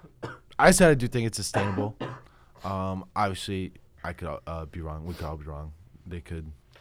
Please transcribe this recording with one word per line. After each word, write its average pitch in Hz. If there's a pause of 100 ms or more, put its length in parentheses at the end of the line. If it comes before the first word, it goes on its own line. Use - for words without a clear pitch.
(200)
<coughs> -
I 165
said 180
I -
do 123
think 117
it's 107
sustainable. 101
<coughs> 127 (560)
Um, 95 (100)
obviously, 95 (320)
I 85
could, 80
uh, 80
be 82
wrong. 78
We 85
could 85
all 78
be 76
wrong. 76 (320)
They 87
could 82 (360)